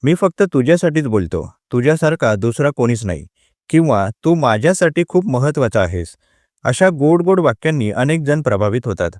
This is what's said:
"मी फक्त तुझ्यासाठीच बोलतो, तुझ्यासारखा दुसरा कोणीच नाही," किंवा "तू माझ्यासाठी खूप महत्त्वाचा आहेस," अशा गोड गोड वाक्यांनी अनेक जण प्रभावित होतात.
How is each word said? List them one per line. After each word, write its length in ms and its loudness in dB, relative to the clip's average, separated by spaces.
"मी 120 2
फक्त 280 0
तुझ्यासाठीच 640 2
बोलतो, 480 -4
तुझ्यासारखा 640 0
दुसरा 360 -2
कोणीच 340 -2
नाही," 220 -6
किंवा 400 2
"तू 100 2
माझ्यासाठी 760 0
खूप 180 0
महत्त्वाचा 560 0
आहेस," 260 -4
अशा 240 2
गोड 340 2
गोड 180 2
वाक्यांनी 500 0
अनेक 300 0
जण 220 0
प्रभावित 420 0
होतात. 360 -4